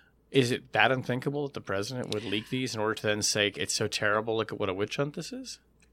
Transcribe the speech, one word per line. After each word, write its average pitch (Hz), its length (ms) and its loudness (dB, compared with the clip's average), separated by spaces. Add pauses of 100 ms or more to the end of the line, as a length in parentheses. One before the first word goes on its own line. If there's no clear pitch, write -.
(300)
Is 127 200 4
it - 220 -4
that 110 200 6
unthinkable 131 540 -2
that 139 80 -10
the 110 60 -8
president 107 520 -4
would 107 120 -4
leak 107 260 -4
these 127 240 -2
in 110 60 -4
order 107 140 0
to - 120 -12
then 104 160 2
say, 101 340 2
"It's - 160 -2
so 110 160 0
terrible, 110 480 0
look 110 160 -2
at 110 80 -6
what 101 80 0
a 92 60 2
witch 104 220 -2
hunt 147 180 -2
this 175 180 -10
is"? 254 260 -10 (340)